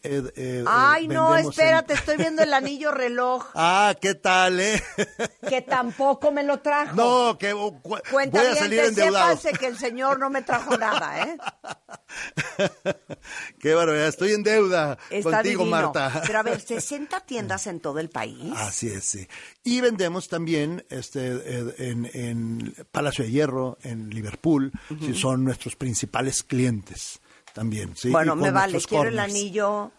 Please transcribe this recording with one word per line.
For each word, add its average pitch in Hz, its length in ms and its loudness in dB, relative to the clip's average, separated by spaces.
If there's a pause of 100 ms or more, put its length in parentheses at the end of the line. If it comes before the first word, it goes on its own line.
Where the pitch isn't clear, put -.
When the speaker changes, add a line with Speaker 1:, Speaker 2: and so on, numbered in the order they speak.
Speaker 1:
eh, 143 200 -4 (120)
eh, 127 320 -4
Speaker 2:
Ay, 277 380 4
Speaker 1:
eh, 311 40 -6
Speaker 2:
no, 320 240 4
Speaker 1:
vendemos 320 260 2
Speaker 2:
espérate, 320 340 4
Speaker 1:
en 277 60 0
Speaker 2:
estoy 302 180 -2
viendo 320 260 2
el 302 120 4
anillo 285 360 -2
reloj. 247 600 0
Speaker 1:
<laughs> - 40 -16
Ah, 185 460 4
¿qué 196 140 0
tal, 185 460 4
eh? 208 220 2 (640)
Speaker 2:
Que 254 140 0
tampoco 269 720 2
me 285 100 -2
lo 285 180 0
trajo. 294 360 0
Speaker 1:
No, 240 400 4
que, 202 160 -2
oh, 208 200 -4 (100)
cu-, 170 80 -10
voy 208 160 -4
a - 40 -10
Speaker 2:
Cuentavientes, 254 500 4
Speaker 1:
salir 220 200 2
endeudado. 233 560 4
Speaker 2:
sépanse 285 220 -2
que 262 80 -2
el 240 100 -4
señor 262 420 -2
no 269 120 -2
me 277 100 -2
trajo 247 380 0
nada, 190 500 -2
¿eh? 330 80 -8 (1200)
Speaker 1:
<laughs> - 1040 -6
Qué 156 140 4
barbaridad, 160 340 4
estoy 185 240 0
en 208 100 2
deuda 185 560 4 (120)
Speaker 2:
Está 196 280 0
Speaker 1:
contigo, - 260 2
Speaker 2:
divino. 165 280 2
Speaker 1:
Marta. 139 340 -2
Speaker 2:
Pero 214 120 0
a 220 40 2
ver, 226 180 -2
¿sesenta 285 600 -6
tiendas 202 460 -6
en 170 140 -8
todo 147 180 -6
el 160 100 -6
país? 123 480 -8
Speaker 1:
Así 107 320 -4
es, 98 160 -8
sí. 92 240 -6 (360)
Y 247 160 0
vendemos 185 480 0
también, 165 640 -2
este, 135 300 -8 (240)
eh, 123 340 -8
en, 120 360 -6
en 117 600 -6 (160)
Palacio 143 340 -2
de 110 60 -6
Hierro, 131 520 0
en 113 280 -10
Liverpool, 135 640 0 (180)
Speaker 2:
Ujú. 151 160 -8
Speaker 1:
sí, 127 80 -2
son 131 300 0
nuestros 127 320 -4
principales 127 640 -2
clientes 123 800 -2 (320)
también, 107 440 -6
¿sí? 123 140 -2
Speaker 2:
Bueno, 160 240 2
Speaker 1:
Y - 20 -2
Speaker 2:
me 170 100 -2
Speaker 1:
con - 80 2
Speaker 2:
vale, 190 180 2
Speaker 1:
nuestros 170 140 -2
Speaker 2:
quiero 156 220 2
el 226 80 -2
Speaker 1:
corners. 202 160 -2
Speaker 2:
anillo, 208 680 -2